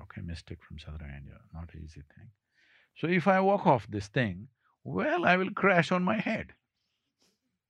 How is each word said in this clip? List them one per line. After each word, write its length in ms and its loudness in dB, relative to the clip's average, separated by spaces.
okay, 180 -16
mystic 420 -12
from 160 -16
southern 380 -12
India, 220 -18
not 200 -14
an 100 -14
easy 200 -16
thing. 140 -20
So 100 -2
if 200 2
I 140 6
walk 260 2
off 220 4
this 180 -6
thing, 400 -2
well, 420 -2
I 100 6
will 160 0
crash 400 2
on 120 2
my 140 0
head. 360 -6